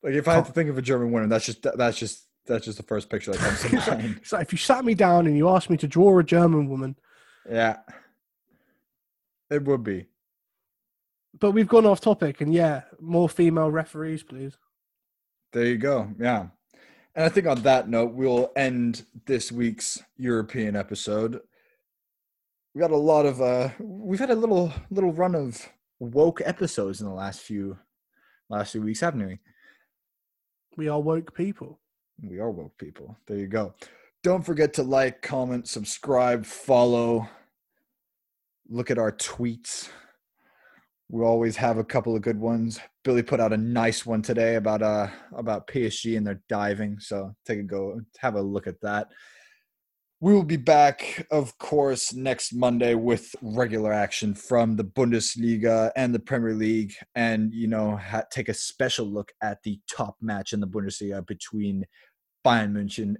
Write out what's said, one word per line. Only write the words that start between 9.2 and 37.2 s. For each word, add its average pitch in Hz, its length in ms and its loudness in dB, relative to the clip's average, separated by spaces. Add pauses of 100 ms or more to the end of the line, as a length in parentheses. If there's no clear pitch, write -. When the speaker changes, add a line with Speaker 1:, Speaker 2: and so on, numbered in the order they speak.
Speaker 1:
It 147 140 -2
would 135 180 0
be. 98 240 -6 (1300)
Speaker 2:
But 208 120 4
we've 208 180 4
gone 226 160 8
off 202 160 6
topic, 170 400 0
and 151 140 0
yeah, 156 280 2 (180)
more 170 280 2
female 165 420 2
referees, 156 520 -6
please. 135 340 -14 (960)
Speaker 1:
There 120 140 2
you 120 100 2
go. 120 320 -2 (100)
Yeah. 113 280 0 (720)
And 160 80 0
I 165 40 4
think 165 200 2
on 123 140 0
that 127 260 4
note, 117 260 0
we'll 127 400 0
end 123 500 -2 (220)
this 127 240 -2
week's 117 500 -4 (160)
European 113 600 -2
episode. 107 640 -4 (1300)
We 139 60 -6
got 165 120 2
a 151 40 4
lot 151 300 6
of, 131 140 0
uh, 123 300 2 (100)
we've 202 400 -6
had 262 100 -2
a 226 60 4
little, 185 360 2 (180)
little 190 220 0
run 175 220 0
of 135 320 -6 (320)
woke 139 460 2
episodes 98 560 -4
in 104 80 -8
the 95 40 -8
last 95 280 -8
few, 98 360 -8 (760)
last 104 220 -6
few 110 100 -6
weeks, 107 180 -4
haven't 143 260 -2
we? 92 120 -12 (1400)
Speaker 2:
We 156 100 -4
are 147 140 0
woke 160 340 -2
people. 180 460 -8 (420)
Speaker 1:
We 90 160 -14
are 113 120 -4
woke 82 280 -12
people. 73 380 -18 (100)
There 101 120 -6
you 98 100 -6
go. 104 260 -4 (480)
Don't 180 220 2
forget 156 300 0
to 143 100 0
like, 131 380 0
comment, 127 440 -4
subscribe, 123 800 0
follow. 120 840 2 (1400)